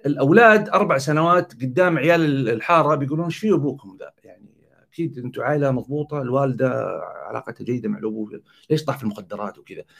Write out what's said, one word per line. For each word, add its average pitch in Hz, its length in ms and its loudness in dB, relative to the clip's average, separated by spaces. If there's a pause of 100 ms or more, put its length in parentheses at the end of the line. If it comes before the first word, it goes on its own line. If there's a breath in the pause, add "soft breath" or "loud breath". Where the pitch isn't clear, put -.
الأولاد 208 640 6
أربع 175 280 2
سنوات 160 560 2
قدام 135 440 0
عيال 165 280 4
ال-، 135 240 0
الحارة 151 460 2
بيقولون: 147 300 -2
"إيش 165 120 -6
في 214 160 0
أبوكم 135 460 -4
ذا؟" - 120 -18 (120)
يعني 101 320 -20 (340)
أكيد 147 280 -6
أنتوا 123 260 -8
عائلة 143 280 2
مضبوطة، 143 500 -4
الوالدة 123 800 0 (280)
علاقتها 110 380 -10
جيدة 117 240 -4
مع 104 80 -4
الأبو، 110 320 -8 (400 soft breath)
ليش 156 140 0
طاح 131 140 -4
في - 60 -10
المخدرات 104 540 -8
وكذا؟ - 260 -18 (160 loud breath)